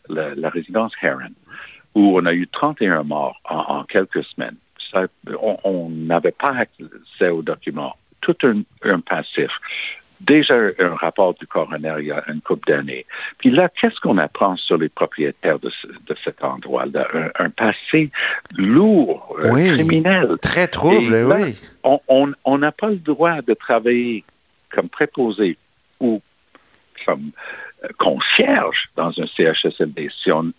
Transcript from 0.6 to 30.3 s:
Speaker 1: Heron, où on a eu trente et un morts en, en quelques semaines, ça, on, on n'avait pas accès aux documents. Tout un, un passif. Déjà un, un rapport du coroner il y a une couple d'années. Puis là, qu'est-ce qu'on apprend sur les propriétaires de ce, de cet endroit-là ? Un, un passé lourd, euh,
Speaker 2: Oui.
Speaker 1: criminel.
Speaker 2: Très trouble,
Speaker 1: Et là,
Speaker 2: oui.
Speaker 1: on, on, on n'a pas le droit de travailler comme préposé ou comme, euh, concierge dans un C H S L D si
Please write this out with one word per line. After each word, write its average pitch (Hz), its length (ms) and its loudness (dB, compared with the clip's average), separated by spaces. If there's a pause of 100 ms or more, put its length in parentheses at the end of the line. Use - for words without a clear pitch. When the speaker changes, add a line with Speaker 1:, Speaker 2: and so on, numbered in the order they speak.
Speaker 1:
Heron, 71 300 -4 (640)
où 101 240 6
on 87 60 0
a 85 80 2
eu 87 140 -2
trente 147 340 -4
et 104 60 2
un 80 160 0
morts 73 460 -6
en, 80 80 -4
en 71 280 -4
quelques 98 400 -2
semaines, - 300 -10 (360)
ça, 95 160 0 (340)
on, 101 240 -2
on 87 240 -2
n'avait 80 420 -2
pas 139 240 -2
accès - 760 -4
aux 82 120 -2
documents. 73 560 -8 (240)
Tout - 220 0
un, 110 180 2 (220)
un 92 180 0
passif. 76 500 -4 (680)
Déjà 143 340 6
un, 107 240 4
un 87 160 2
rapport 85 400 2
du - 100 -16
coroner 78 540 -4
il 73 60 -6
y 73 60 -6
a 73 180 -4
une 76 120 -8
couple - 300 -2
d'années. 69 340 -2 (320)
Puis - 140 4
là, 175 180 4
qu'est-ce - 300 -2
qu'on 123 180 2
apprend 92 380 0
sur 87 220 0
les 78 120 -2
propriétaires 78 720 -2
de 64 100 -8
ce, - 180 -12
de - 360 -10
cet - 200 -8
endroit-là ? 67 720 -4
Un, - 320 -2
un - 40 -2
passé 139 600 0 (440)
lourd, 139 840 4
euh, 78 120 2
Speaker 2:
Oui. 165 220 4
Speaker 1:
criminel. 160 680 2
Speaker 2:
Très 175 260 2
trouble, 147 480 4
Speaker 1:
Et 113 80 4
là, 135 160 4
Speaker 2:
oui. 147 160 -2 (280)
Speaker 1:
on, 139 240 4
on, 139 240 4 (140)
on 135 120 2
n'a 147 140 2
pas 214 180 -4
le 214 80 0
droit 156 440 0
de 123 120 0
travailler 120 720 0 (460)
comme 101 200 -2
préposé 107 680 -2 (420)
ou 113 220 0 (840)
comme, 73 260 -4 (520)
euh, - 40 -10 (120)
concierge - 960 0
dans 82 140 -2
un 80 180 -6
C - 180 0
H 80 220 2
S 76 120 -2
L 76 140 0
D 73 160 -8 (140)
si - 80 2